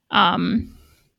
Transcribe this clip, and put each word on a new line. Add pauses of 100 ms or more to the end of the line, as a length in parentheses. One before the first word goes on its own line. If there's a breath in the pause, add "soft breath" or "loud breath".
(100)
um, (440 soft breath)